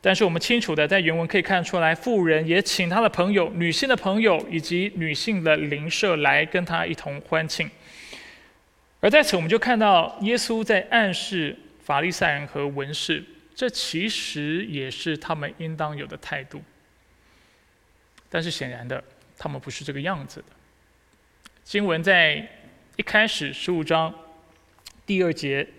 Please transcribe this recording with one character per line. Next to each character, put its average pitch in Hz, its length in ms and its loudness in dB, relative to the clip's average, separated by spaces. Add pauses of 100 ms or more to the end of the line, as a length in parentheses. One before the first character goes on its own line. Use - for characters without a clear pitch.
但 190 120 4
是 214 120 4
我 180 40 4
们 165 120 -2
清 240 180 2
楚 170 160 -2
的 151 100 4
在 190 140 4
原 160 180 2
文 165 80 0
可 196 120 0
以 180 40 4
看 180 220 0
出 180 160 -2
来， 165 160 4
妇 208 300 0
人 160 200 4
也 170 160 4
请 180 280 -2
她 190 100 2
的 226 80 4
朋 185 240 2
友， 185 240 2
女 170 160 0
性 269 160 0
的 254 80 4
朋 196 240 0
友 185 320 4
以 165 80 0
及 175 360 -2
女 160 180 -2
性 190 280 -2
的 160 140 6
邻 151 340 -4
舍 175 280 2
来 147 280 4
跟 180 200 -2
她 170 200 -2
一 170 80 -4
同 143 280 -10
欢 160 260 -2
庆。 - 240 -6 (1300)
而 208 100 4
在 285 140 6
此 - 140 0
我 170 40 0
们 160 80 -4
就 220 80 2
看 233 220 2
到 196 400 4
耶 220 160 0
稣 226 260 -2
在 208 300 2
暗 214 220 2
示 160 440 -4 (240)
法 143 200 0
利 175 100 -2
赛 165 220 0
人 143 120 -6
和 143 220 -6
文 143 260 -6
士， 151 300 -4 (320)
这 254 140 -2
其 185 400 -4
实 156 560 -6
也 139 260 -8
是 156 260 -6
他 165 160 -6
们 147 260 -6
应 160 180 -8
当 151 180 -6
有 143 100 -10
的 147 120 -14
态 143 260 -10
度。 147 180 -16 (1700)
但 170 120 -2
是 170 80 -6
显 151 180 -8
然 120 200 -12
的， 135 160 -8 (340)
他 - 100 -10
们 139 140 -8
不 - 80 -14
是 139 160 -12
这 147 80 -8
个 139 80 -8
样 160 240 -6
子 - 140 -18
的。 - 80 -20 (1160)
经 208 220 -2
文 165 160 0
在 165 420 6 (520)
一 214 80 -4
开 220 240 4
始 139 260 -4
十 - 180 -6
五 165 120 0
章 160 280 2 (960)
第 185 180 0
二 170 80 2
节 143 360 -4 (120)